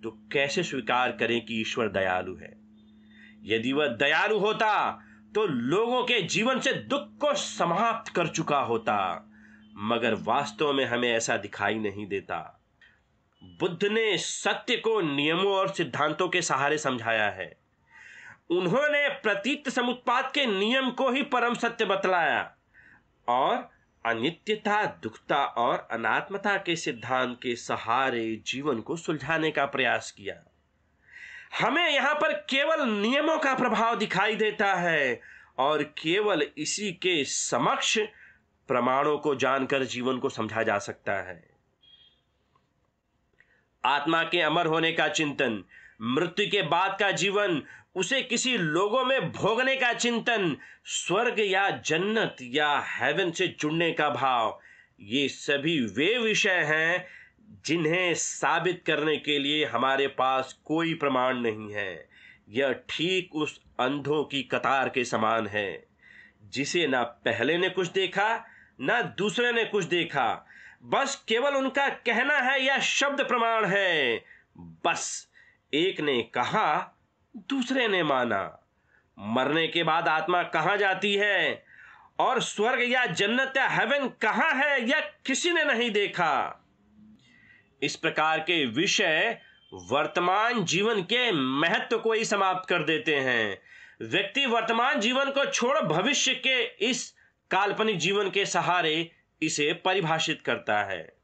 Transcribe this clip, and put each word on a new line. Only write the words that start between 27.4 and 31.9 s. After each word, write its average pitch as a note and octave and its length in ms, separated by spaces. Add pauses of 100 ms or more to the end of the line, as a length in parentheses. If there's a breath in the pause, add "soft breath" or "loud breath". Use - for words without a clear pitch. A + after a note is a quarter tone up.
सहारे A#2 760 (100)
जीवन C3+ 360
को C3+ 160
सुलझाने D#3+ 540
का D3 160
प्रयास A#2 440
किया। F#2+ 320 (1120 loud breath)
हमें D4+ 320
यहाँ C#4 260